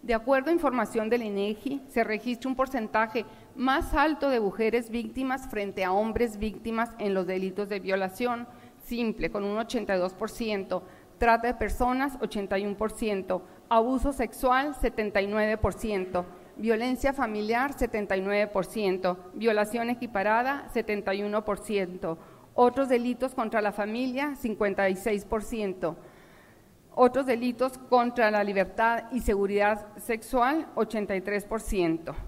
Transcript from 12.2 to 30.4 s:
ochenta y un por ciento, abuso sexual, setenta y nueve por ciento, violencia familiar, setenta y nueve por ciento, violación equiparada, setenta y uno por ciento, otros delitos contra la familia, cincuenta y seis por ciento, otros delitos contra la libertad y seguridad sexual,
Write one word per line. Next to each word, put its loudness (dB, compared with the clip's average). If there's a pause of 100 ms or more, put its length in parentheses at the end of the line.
ochenta -2
y 0
un -4
por -2
ciento, -2 (260)
abuso 4
sexual, 2
setenta 0
y 0
nueve 2
por 0
ciento, -2 (320)
violencia 2
familiar, 0
setenta 0
y 0
nueve 2
por -2
ciento, 0 (160)
violación 2
equiparada, 0
setenta 0
y -2
uno 0
por -2
ciento, -2 (380)
otros 4
delitos 0
contra 0
la 2
familia, -2
cincuenta 0
y 2
seis -2
por -2
ciento, -4 (1000)
otros 6
delitos 0
contra 4
la 2
libertad 2
y -2
seguridad 2 (120)
sexual, 0 (100)